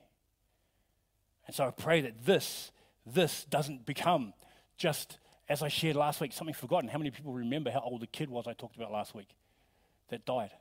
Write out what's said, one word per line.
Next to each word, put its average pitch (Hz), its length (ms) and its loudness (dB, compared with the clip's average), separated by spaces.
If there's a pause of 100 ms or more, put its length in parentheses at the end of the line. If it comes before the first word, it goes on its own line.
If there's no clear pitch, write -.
(1500)
And - 80 -12
so 143 100 4
I 123 60 0
pray 156 300 4
that 117 220 -6
this, - 480 2 (340)
this 147 400 2
doesn't 143 400 -2
become 143 480 2 (440)
just, - 400 -2 (320)
as 143 120 2
I 151 60 0
shared 151 300 2
last 147 240 2
week, 139 100 -2
something 160 220 -8
forgotten. 135 340 0
How 147 100 -4
many 147 140 -2
people 139 220 -10
remember 123 380 -2
how 131 80 0
old 123 220 -6
the 117 60 -8
kid 151 220 -6
was 120 180 -4
I 117 60 -8
talked - 240 -14
about 110 140 -8
last 104 240 -4
week - 200 -16 (760)
that 117 160 -8
died? 120 360 -2